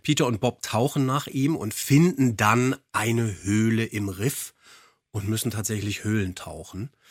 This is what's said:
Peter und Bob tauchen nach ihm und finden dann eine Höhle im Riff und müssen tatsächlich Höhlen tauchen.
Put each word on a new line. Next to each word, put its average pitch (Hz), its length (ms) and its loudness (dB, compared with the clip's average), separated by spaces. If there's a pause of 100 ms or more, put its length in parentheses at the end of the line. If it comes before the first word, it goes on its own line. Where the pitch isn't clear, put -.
Peter 147 240 2
und 117 120 -2
Bob 120 220 -2
tauchen 131 440 0
nach 135 200 -2
ihm 139 300 0
und 107 180 -6
finden 135 640 4
dann 123 400 4 (160)
eine 110 500 -2
Höhle 110 420 2
im 101 240 -4
Riff 98 460 -6 (560)
und 101 180 -6
müssen 110 220 -2
tatsächlich 107 540 -4
Höhlen 104 320 -2
tauchen. 85 540 -12 (200)